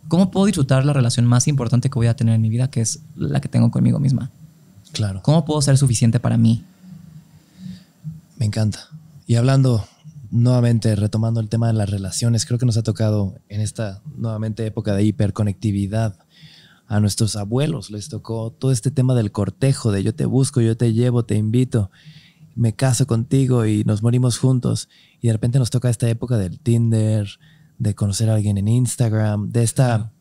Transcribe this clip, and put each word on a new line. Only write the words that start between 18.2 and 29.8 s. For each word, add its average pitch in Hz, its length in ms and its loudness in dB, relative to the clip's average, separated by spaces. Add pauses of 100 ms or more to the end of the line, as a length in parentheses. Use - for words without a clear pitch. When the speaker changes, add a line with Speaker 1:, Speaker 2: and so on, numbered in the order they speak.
Speaker 2:
todo 131 220 -2
este 127 180 -2
tema 127 240 0
del 110 180 0
cortejo, 110 600 0
de 98 100 0
yo 113 120 -2
te 131 120 -2
busco, 123 340 0
yo 113 160 2
te 117 160 0
llevo, 120 320 2
te 110 120 -2
invito, 110 540 0 (640)
me 117 200 0
caso 131 320 0
contigo 127 600 0
y 107 180 0
nos 104 180 0
morimos 120 360 0
juntos. 127 500 0 (320)
Y 117 80 0
de 113 60 2
repente 117 240 0
nos 123 120 0
toca 123 200 0
esta 117 180 -2
época 120 300 -2
del 92 200 -4
Tinder, 110 720 0 (500)
de 104 160 -2
conocer 104 360 0
a 110 40 2
alguien 104 240 0
en 98 100 0
Instagram, 110 840 0
de 117 120 0
esta, 127 240 0